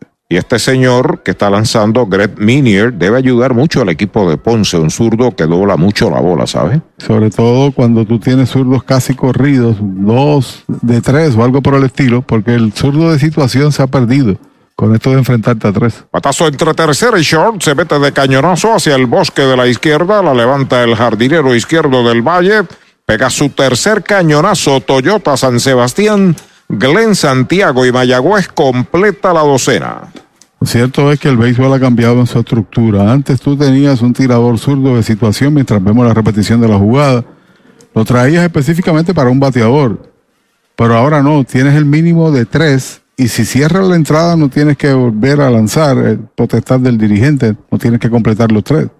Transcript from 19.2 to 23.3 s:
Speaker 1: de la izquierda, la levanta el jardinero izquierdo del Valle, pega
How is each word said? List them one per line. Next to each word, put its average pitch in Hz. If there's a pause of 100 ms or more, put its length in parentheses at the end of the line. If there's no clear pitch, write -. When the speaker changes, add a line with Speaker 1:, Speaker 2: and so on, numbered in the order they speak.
Speaker 1:
de 131
la 123
izquierda, 160
la 156
levanta 127
el 117
jardinero 123
izquierdo 131
del 117
Valle, 180 (420)
pega 135